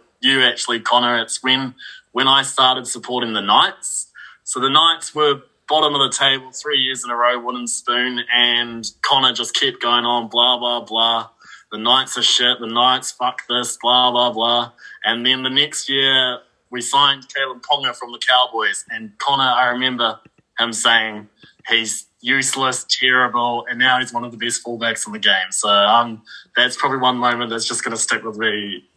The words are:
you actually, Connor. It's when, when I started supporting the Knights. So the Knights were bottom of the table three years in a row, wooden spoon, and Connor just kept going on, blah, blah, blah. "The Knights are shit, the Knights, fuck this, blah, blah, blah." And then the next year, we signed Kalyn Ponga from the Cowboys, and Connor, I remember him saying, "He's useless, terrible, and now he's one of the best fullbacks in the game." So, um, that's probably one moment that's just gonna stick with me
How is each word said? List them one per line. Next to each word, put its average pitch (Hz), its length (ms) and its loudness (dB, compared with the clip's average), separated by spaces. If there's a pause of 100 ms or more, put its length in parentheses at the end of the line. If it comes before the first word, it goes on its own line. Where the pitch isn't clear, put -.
(200)
you 131 220 2
actually, 120 380 0
Connor. 120 420 2
It's - 200 -8
when, 131 320 0 (380)
when 131 160 2
I 139 140 6
started 131 440 0
supporting 120 480 -4
the 101 60 -2
Knights. 123 680 0 (360)
So - 160 -8
the 131 80 0
Knights 165 460 2
were 147 280 2 (260)
bottom 151 260 2
of 139 60 0
the 135 160 0
table 135 340 0
three 147 300 -4
years 127 240 -4
in 120 60 -8
a 120 60 -4
row, 123 220 2
wooden 120 300 -6
spoon, 123 520 -2 (140)
and 120 500 0 (180)
Connor 131 300 2
just 120 220 -6
kept 131 280 -2
going 120 220 2
on, 120 240 0
blah, 123 300 2
blah, 120 220 -4
blah. 113 480 -2 (420)
"The 107 80 -10
Knights 127 400 2
are 120 40 0
shit, 120 380 2
the 117 60 -8
Knights, 127 460 2
fuck 123 360 -4
this, 123 320 -4
blah, 127 300 4
blah, 120 220 2
blah." 120 400 0 (320)
And 117 220 0
then 131 160 2
the 131 80 -4
next 143 380 -2
year, 135 500 0 (320)
we 123 100 -8
signed 139 480 2
Kalyn 135 340 -4
Ponga 135 320 -2
from 117 180 -12
the 117 60 -12
Cowboys, 123 720 0
and 110 280 -12
Connor, 139 260 0
I 127 240 2
remember 123 500 -2 (400)
him 117 140 0
saying, 110 560 0 (400)
"He's 113 380 -2 (140)
useless, 131 680 0
terrible, 120 840 2
and 120 80 -6
now 127 220 4
he's 117 120 -6
one 120 120 -4
of 117 80 -10
the 113 60 -14
best 117 260 -4
fullbacks 117 420 -4
in 104 60 -10
the 107 80 -10
game." 95 320 2
So, - 160 -2
um, 107 540 4 (340)
that's 123 200 2
probably 139 220 0
one 127 200 2
moment 120 320 0
that's 113 180 -4
just 120 160 -4
gonna 113 120 -4
stick 113 280 -2
with 110 140 -8
me 104 460 -4 (120)